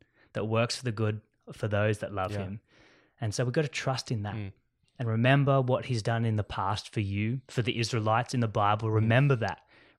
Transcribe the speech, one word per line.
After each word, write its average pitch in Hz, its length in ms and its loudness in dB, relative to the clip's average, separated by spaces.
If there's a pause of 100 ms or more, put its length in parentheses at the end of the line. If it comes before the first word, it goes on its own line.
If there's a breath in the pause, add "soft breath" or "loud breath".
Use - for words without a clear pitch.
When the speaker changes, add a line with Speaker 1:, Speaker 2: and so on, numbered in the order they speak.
(340 soft breath)
Speaker 1:
that 101 100 -2
works 113 320 0
for - 80 -12
the 120 80 -2
good 107 300 -2 (300)
for - 140 -6
those 104 340 2
that - 120 -8
love 95 200 -4
Speaker 2:
Yeah. 104 80 -4
Speaker 1:
him. 98 200 -8 (600 soft breath)
And 107 120 -4
so 135 100 -2
we've 123 100 -2
gotta 156 140 0
trust - 440 -4
in 110 120 -2
that. 104 100 -6
Speaker 2:
Mm. 101 180 -8 (460)
Speaker 1:
And 120 100 -4
remember 135 540 4
what 127 240 0
he's 117 160 -2
done 117 240 0
in 110 100 2
the 104 80 0
past 101 480 -4
for 117 80 -2
you, 104 480 -2
for - 140 -2
the - 160 -2
Israelites 113 560 0
in 127 60 2
the 117 80 2
Bible. 107 420 2
Speaker 2:
Mm. 107 60 2
Speaker 1:
Remember 120 400 6
that. 104 260 -4 (360 soft breath)